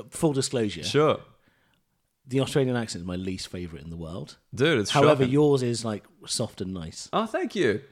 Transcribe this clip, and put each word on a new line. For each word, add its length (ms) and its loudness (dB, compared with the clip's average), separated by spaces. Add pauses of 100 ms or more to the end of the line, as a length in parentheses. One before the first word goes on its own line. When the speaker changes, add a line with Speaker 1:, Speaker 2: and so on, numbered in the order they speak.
Speaker 1:
full 240 0
disclosure? 500 -2
Speaker 2:
Sure. 360 2 (1080)
Speaker 1:
The 140 0
Australian 340 2
accent 280 -6
is 40 -8
my 100 -4
least 320 -6
favourite 340 -10
in 80 -14
the 60 -10
world. 400 -12 (160)
Speaker 2:
Dude, 260 2
it's 100 -2
Speaker 1:
However, 340 6
Speaker 2:
shocking. 100 2
Speaker 1:
yours 280 4
is, 240 -2
like, 200 -6 (200)
soft 340 -6
and 140 -6
nice. 400 -10
Speaker 2:
Oh, 140 -2
thank 280 -6
you. 260 2 (100)